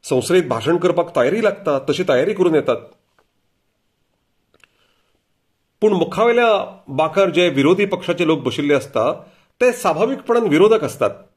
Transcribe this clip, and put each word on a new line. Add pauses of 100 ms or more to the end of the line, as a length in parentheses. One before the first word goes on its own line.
संसदेंत
भाशण
करपाक
तयारी
लागता
तशी
तयारी
करून
येतात. (3000)
पूण
मुखावेल्या
बांकार
जे
विरोधी
पक्षाचे
लोक
बशिल्ले
आसता (480)
ते
स्वाभाविकपणान
विरोधक
आसतात (260)